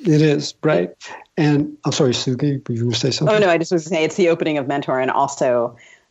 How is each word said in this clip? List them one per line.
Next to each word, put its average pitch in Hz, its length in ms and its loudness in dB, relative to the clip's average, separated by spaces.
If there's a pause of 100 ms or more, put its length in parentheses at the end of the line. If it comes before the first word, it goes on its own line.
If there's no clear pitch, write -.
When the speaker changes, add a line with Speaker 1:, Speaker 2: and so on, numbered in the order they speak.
Speaker 1:
It 151 200 4
is, 147 400 0
right. 170 260 0 (480)
And 147 480 2
I'm 147 60 -2
sorry, 131 200 2
Suki, 131 560 -4
were 123 80 -4
you 117 100 -4
gonna 117 100 -2
say 127 160 -2
something? 156 240 0
Speaker 2:
Oh, 214 40 4
no, 196 100 4
I 165 100 2
just 165 120 -6
was 160 160 -2
gonna 170 120 -2
say 156 40 0
it's 156 120 -2
the 175 140 2
opening 160 280 0
of 131 100 -4
Mentor. 139 320 -2
And 131 120 -2
also, 123 640 0 (360)